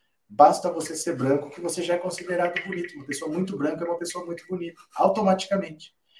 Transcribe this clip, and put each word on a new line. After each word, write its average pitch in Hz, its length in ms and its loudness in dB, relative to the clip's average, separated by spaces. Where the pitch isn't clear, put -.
basta 147 420 6
você 160 240 -6
ser - 220 -2
branco 135 340 2
que - 100 -14
você 175 220 -2
já 170 120 0
é 175 40 0
considerado 175 680 -2
bonito. 175 300 -8
Uma 143 100 -14
pessoa 147 280 -8
muito 185 240 -2
branca 156 280 -2
é 170 40 -4
uma 170 100 -2
pessoa 170 260 -8
muito 170 240 -10
bonita, 170 320 -8
automaticamente. 190 1000 2